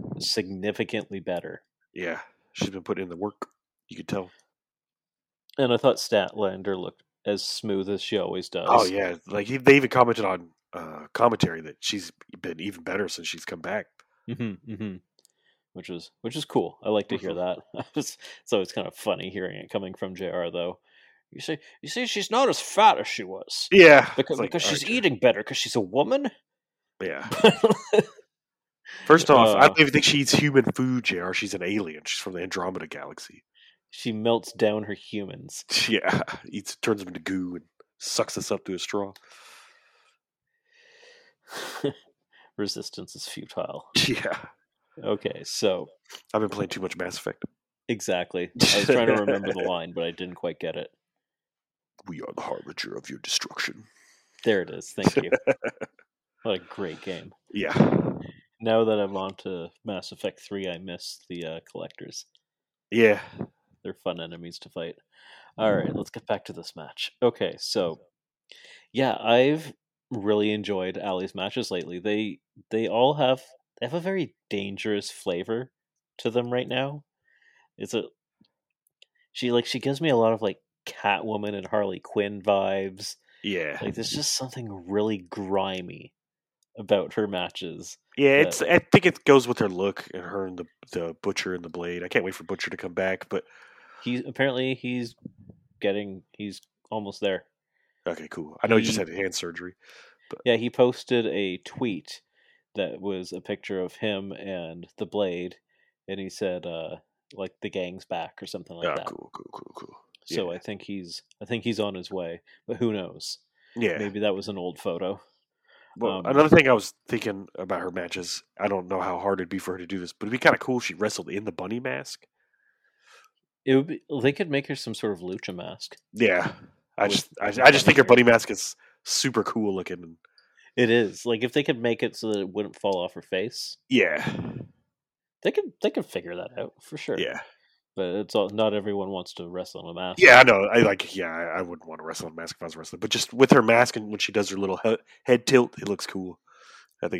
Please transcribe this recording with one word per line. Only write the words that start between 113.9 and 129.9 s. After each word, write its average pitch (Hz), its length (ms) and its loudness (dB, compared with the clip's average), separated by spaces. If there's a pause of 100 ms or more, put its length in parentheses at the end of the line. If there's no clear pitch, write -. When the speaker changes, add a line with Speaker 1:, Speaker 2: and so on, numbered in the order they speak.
Speaker 1:
Maybe 104 220 -4
that 104 140 2
was 98 140 -8
an 98 100 -8
old 90 220 -8
photo. 92 400 -4 (760)
Speaker 2:
Well, 101 220 -2
Speaker 1:
Um, 90 80 -8
Speaker 2:
another 143 220 6
thing 151 200 8
I 127 40 8
was 107 200 2 (140)
thinking 101 400 -4 (100)
about 92 240 -6
her 90 120 -6
matches, 87 500 -8 (160)
I 101 80 -2
don't 95 220 -4
know 95 120 -2
how 90 200 -4
hard 98 180 0
it'd 90 100 -6
be 95 120 -6
for 92 140 -6
her 92 40 -8
to 90 80 -12
do 92 140 -6
this, 87 120 -10
but - 140 -10
it'd 107 60 -6
be 127 100 -2
kinda 131 160 6
cool 127 200 -2
if 117 60 -6
she 87 100 -8
wrestled 98 360 -4
in 101 140 -6
the 98 80 -6
bunny 101 260 -6
mask. 131 480 -10 (1400)
Speaker 1:
It 135 120 6
would 139 100 4
be, - 140 -8 (220)
they 139 100 4
could 170 180 -4
make 139 160 -2
her 139 100 -6
some 113 180 -8
sort - 180 -4
of 85 80 -10
lucha - 340 -10
mask. - 420 -14 (160)
Speaker 2:
Yeah. 95 400 2 (460)
I 104 60 2
Speaker 1:
With 101 80 2
Speaker 2:
just, - 160 -2 (120)
I, 104 120 -4
Speaker 1:
the 123 120 0
Speaker 2:
I 143 60 12
just 139 160 8
think 151 120 8
her 131 60 12
Speaker 1:
bunny. 123 180 10
Speaker 2:
bunny 120 100 8
mask 113 180 4
is - 260 -8 (280)
super 113 400 0
cool 104 300 -2
looking. 87 420 -10 (600)